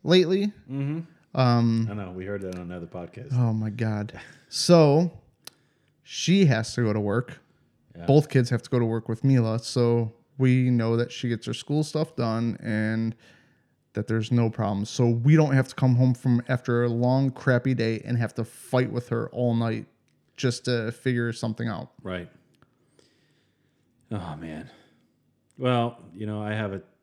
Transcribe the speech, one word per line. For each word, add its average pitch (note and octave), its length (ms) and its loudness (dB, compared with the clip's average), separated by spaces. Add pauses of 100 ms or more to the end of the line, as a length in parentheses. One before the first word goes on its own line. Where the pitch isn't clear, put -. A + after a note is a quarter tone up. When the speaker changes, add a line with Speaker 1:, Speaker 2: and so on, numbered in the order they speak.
Speaker 1:
lately. F#3 440 4 (240)
Speaker 2:
Mm-hmm. C#3 280 -4 (400)
Speaker 1:
Um, A#2 520 2
Speaker 2:
I - 20 -8
know. G2 180 -10
We F#2 140 -10
heard G2+ 160 -8
that F#2 140 -10
on F2+ 60 -10
another F2 240 -12
podcast. F2 480 -12
Speaker 1:
Oh, A#2+ 200 2
my A2 160 -4
God. G#2+ 500 -6 (300)
So E3 640 4 (920)
she F#3+ 420 2
has A2+ 300 2
to A#2+ 80 -2
go G#2+ 100 2
to G#2+ 60 0
work. G#2 400 -2 (560)
Speaker 2:
Yeah. E2+ 100 -12
Speaker 1:
Both D3 240 6
kids B2 200 2
have A#2+ 120 0
to - 80 -20
go B2 100 0
to A#2 60 2
work A2+ 240 -4
with A2+ 160 -4
Mila. A#2 340 4
So A#2+ 540 0 (240)
we B2+ 320 4
know A#2 260 2
that A#2 160 -2
she - 160 -8
gets A#2 180 -4
her A2+ 80 -6
school D3 300 -4
stuff D#3 320 -4
done A#2 480 -2
and A2 520 -2 (760)
that G#2+ 140 -6
there's A2+ 240 -2
no A#2 180 2
problem. G#2 360 -4
So A#2+ 240 0
we A#2+ 260 4
don't D3 180 4
have C3 140 2
to - 80 -16
come C3 200 2
home B2+ 180 4
from A#2+ 340 0
after A#2+ 380 0
a A#2+ 40 0
long, B2+ 420 2
crappy B2+ 420 2
day A2+ 320 -2
and B2 120 -2
have A#2 180 -2
to A#2 100 -4
fight - 460 -2
with A#2+ 180 -8
her A#2 220 -4
all A#2+ 240 0
night A2+ 300 -2 (520)
just - 280 -2
to A#2 280 -2
figure A#2+ 400 -4
something A#2 340 -6
out. F#2 240 -10 (100)
Speaker 2:
Right. F2+ 280 -10 (1800)
Oh, F2 260 -8
man. D#2 320 -14 (880)
Well, B2 400 0 (160)
you G#2 120 -10
know, G#2+ 160 -6
I G#2 120 -4
have G#2+ 200 -4
a F#2 80 -8 (220)